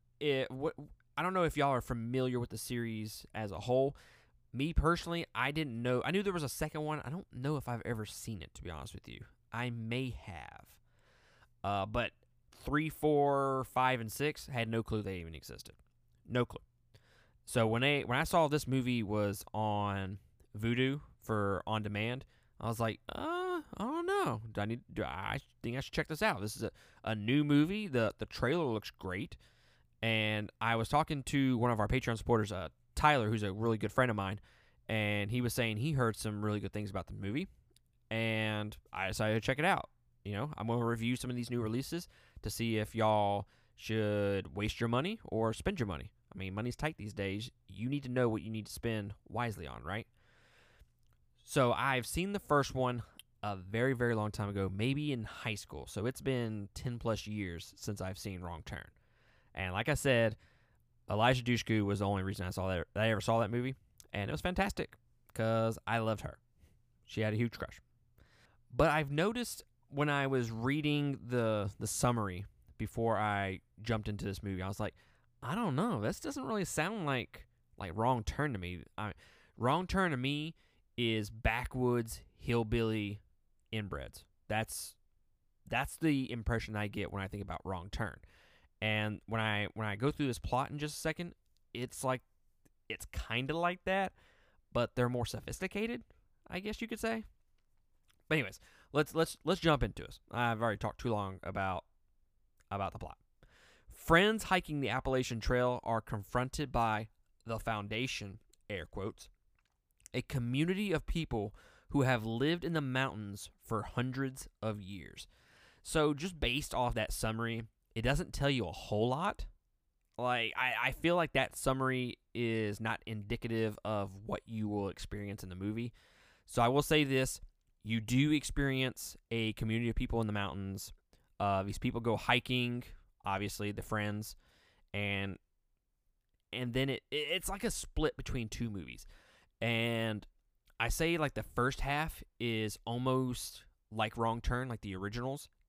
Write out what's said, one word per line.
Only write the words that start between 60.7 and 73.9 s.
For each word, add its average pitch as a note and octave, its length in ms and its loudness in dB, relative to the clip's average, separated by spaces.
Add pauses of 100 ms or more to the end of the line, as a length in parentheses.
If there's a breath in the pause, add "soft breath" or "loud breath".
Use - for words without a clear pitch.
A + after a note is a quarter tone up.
Elijah A#2+ 320 4
Dushku A2+ 400 2
was G2+ 160 2
the G2+ 80 2
only G2 160 2
reason F#2+ 240 -4
I F#2 40 -4
saw F#2 180 -2
that, F2+ 240 -2
that G#2+ 100 2
I A2+ 80 4
ever G2+ 100 0
saw A2+ 200 4
that G#2 100 0
movie. B2 240 -2 (380)
And G2+ 160 -2
it - 20 -2
was D#3 100 -4
fantastic F#3+ 540 -2 (380)
'cause A2+ 520 2
I A#2 140 2
loved A2 220 0
her. - 180 -8 (640 soft breath)
She - 160 -4
had G#2+ 120 2
a A2 40 0
huge A#2 220 0
crush. - 220 -10 (920 soft breath)
But D3 160 4
I've D3 220 2
noticed G#3+ 520 0 (260)
when D3 200 2
I C#3 160 2
was B2+ 240 2
reading C#3+ 720 0
the, A2 540 2
the G2 80 -6
summary G#2+ 600 0 (340)
before A2+ 400 0
I G2+ 400 0 (220)
jumped A2 260 -2